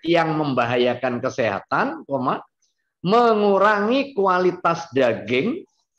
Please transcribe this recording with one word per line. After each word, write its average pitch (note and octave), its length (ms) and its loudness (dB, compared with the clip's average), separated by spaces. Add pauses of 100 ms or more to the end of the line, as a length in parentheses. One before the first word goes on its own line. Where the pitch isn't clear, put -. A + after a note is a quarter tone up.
yang D#3+ 320 2
membahayakan B2 800 0
kesehatan, C3 880 -4
koma, C3+ 380 -4 (580)
mengurangi G#3+ 1120 2
kualitas F3+ 800 0
daging, B2+ 720 0 (320)